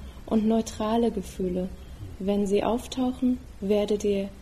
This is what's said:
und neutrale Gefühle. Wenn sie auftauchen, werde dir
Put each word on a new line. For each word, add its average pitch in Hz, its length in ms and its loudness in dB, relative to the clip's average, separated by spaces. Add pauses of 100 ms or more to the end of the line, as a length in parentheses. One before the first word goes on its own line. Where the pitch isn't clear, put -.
(260)
und 220 200 2
neutrale 226 640 2
Gefühle. 185 580 -2 (500)
Wenn 202 280 2
sie 202 180 4
auftauchen, 254 760 0 (220)
werde 208 380 2
dir 202 300 0 (140)